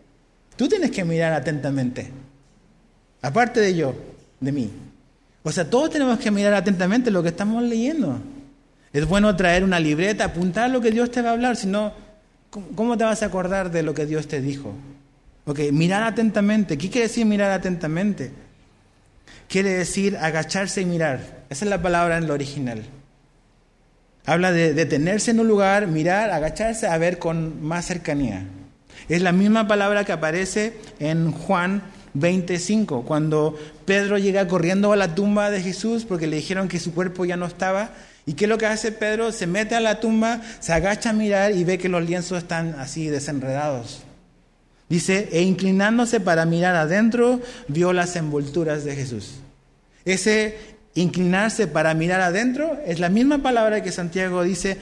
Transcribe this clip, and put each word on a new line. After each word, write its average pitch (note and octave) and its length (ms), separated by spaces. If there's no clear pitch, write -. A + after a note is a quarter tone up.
Tú C4 120
tienes F#4 240
que G3 120
mirar E3 300
atentamente. C#3 760
Aparte A3+ 360
de F#3+ 160
yo, C#3 200
de C3+ 120
mí. B2+ 180
O D#3 100
sea, E3 160
todos D4 220
tenemos C4 300
que A3+ 100
mirar G3+ 240
atentamente G3 560
lo F3+ 140
que E3+ 60
estamos G#3+ 340
leyendo. A#3 560
Es D3+ 140
bueno G3+ 280
traer F3+ 280
una F#3 160
libreta, F#3 460
apuntar F3+ 440
lo B3+ 100
que A3+ 120
Dios A#3+ 180
te B3 120
va A#3 80
a A#3 40
hablar, A#3+ 220
si G3 120
no, G#3 260
¿cómo, F#3+ 260
cómo A#3 220
te A3 60
vas A3 200
a G#3 40
acordar F#3 440
de E3 120
lo D#3 100
que D3+ 120
Dios D3+ 220
te D3 140
dijo? C3+ 320
Ok, D3 140
mirar F3 320
atentamente. G#3+ 760
¿Qué E3+ 120
quiere A#3 180
decir A3+ 180
mirar G3+ 260
atentamente? F3 800
Quiere F#3+ 240
decir F#3+ 460
agacharse D#3+ 640
y F#3 40
mirar. D#3+ 640
Esa E3+ 160
es G#3 40
la F#3+ 120
palabra E3+ 360
en E3 100
lo D3 60
original. C3+ 500
Habla F3 260
de E3 220
detenerse D#3+ 560
en A3+ 100
un A3+ 80
lugar, G3+ 380
mirar, F3+ 460
agacharse, G#3 560
a E3 100
ver F3 220
con D#3+ 440
más E3+ 220
cercanía. C#3 600
Es E3+ 140
la F3+ 100
misma G#3 360
palabra G#3 360
que G3+ 100
aparece F#3 600
en D#3+ 340
Juan F#3+ 520
veinte F3 420
cinco, F3 460
cuando D#3 520
Pedro G3+ 320
llega G3 300
corriendo F#3 440
a G#3 40
la F#3 180
tumba G#3 380
de G3 100
Jesús A3 440
porque E3+ 200
le D#3 120
dijeron F#3+ 300
que E3+ 120
su E3 160
cuerpo F#3 300
ya F3 120
no F3 80
estaba. F#3+ 460
¿Y C3 80
qué G3+ 120
es G#3 40
lo A3 80
que A3 80
hace G#3+ 260
Pedro? G#3+ 400
Se G3+ 140
mete G#3+ 300
a A#3 40
la A3 200
tumba, A3+ 420
se - 140
agacha G3+ 380
a - 20
mirar G#3 380
y F3+ 120
ve F3+ 140
que F#3 100
los F3 160
lienzos F3 360
están E3 400
así D#3 260
desenredados. C#3 960
Dice, F#3+ 420
"E E3 120
inclinándose G3 760
para E3+ 280
mirar E3+ 280
adentro, A3+ 640
vio F3 260
las F3+ 220
envolturas D3+ 680
de C#3 100
Jesús". A#2+ 400
Ese G#3+ 720
inclinarse F3+ 720
para D#3 260
mirar E3+ 280
adentro B3+ 640
es E3+ 140
la F3 100
misma C4+ 340
palabra A3 400
que F#3 80
Santiago F3+ 520
dice, F#3+ 380